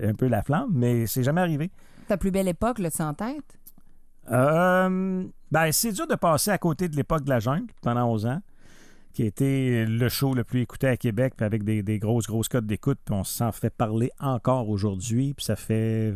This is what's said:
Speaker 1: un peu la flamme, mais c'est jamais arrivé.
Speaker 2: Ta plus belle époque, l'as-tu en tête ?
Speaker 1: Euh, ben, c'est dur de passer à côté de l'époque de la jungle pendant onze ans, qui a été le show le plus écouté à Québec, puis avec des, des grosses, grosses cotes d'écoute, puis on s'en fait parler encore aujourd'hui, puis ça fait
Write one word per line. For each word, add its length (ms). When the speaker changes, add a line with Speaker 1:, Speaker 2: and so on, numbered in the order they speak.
Speaker 1:
un 100
peu 140
la 160
flamme, 300
mais 340
c'est 160
jamais 180
arrivé. 300
Speaker 2:
Ta 80
plus 140
belle 180
époque, 300
l'as-tu 220
en 120
tête ? 440
Speaker 1:
Euh, 920
ben, 200
c'est 220
dur 120
de 100
passer 360
à 60
côté 320
de 80
l'époque 260
de 60
la 100
jungle 320
pendant 280
onze 160
ans, 160
qui 100
a 40
été 580
le 240
show 240
le 100
plus 160
écouté 300
à 80
Québec, 400
puis 80
avec 180
des, 200
des 160
grosses, 280
grosses 220
cotes 160
d'écoute, 400
puis 100
on 80
s'en 300
fait 160
parler 500
encore 480
aujourd'hui, 640
puis 120
ça 100
fait 600